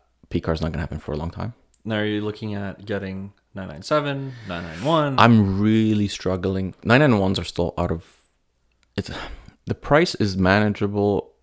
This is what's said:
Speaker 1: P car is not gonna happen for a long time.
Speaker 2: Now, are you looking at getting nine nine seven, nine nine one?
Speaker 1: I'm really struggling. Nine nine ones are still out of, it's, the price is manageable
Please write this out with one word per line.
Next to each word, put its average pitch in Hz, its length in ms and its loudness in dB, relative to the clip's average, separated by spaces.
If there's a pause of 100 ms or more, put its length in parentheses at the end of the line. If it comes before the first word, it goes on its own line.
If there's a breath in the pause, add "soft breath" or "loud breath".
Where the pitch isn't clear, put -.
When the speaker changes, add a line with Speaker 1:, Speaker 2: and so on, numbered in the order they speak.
(280)
Speaker 1:
P 87 120 -2
car 87 120 -2
is 80 80 -2
not 82 120 -4
gonna 76 100 -6
happen 76 160 -8
for - 140 -8
a 76 40 -4
long 82 140 -6
time. 95 240 -10 (300)
Speaker 2:
Now, 110 120 -4
are 107 80 -2
you 107 160 -2
looking 107 340 -6
at 101 300 -10
getting 98 480 -8 (220)
nine 95 140 -12
nine 80 140 -14
seven, 139 520 -2 (120)
nine 87 180 -8
nine 85 200 -12
one? 147 340 2
Speaker 1:
I'm 104 420 6
really 107 480 2
struggling. 95 640 -2 (100)
Nine 120 160 6
nine 131 180 6
ones 95 200 0
are 87 60 -4
still - 340 -4
out 87 120 0
of, 85 140 -4 (920)
it's, - 140 -8 (540 loud breath)
the 107 100 -4
price 160 420 2
is 98 200 0
manageable 101 960 2 (100)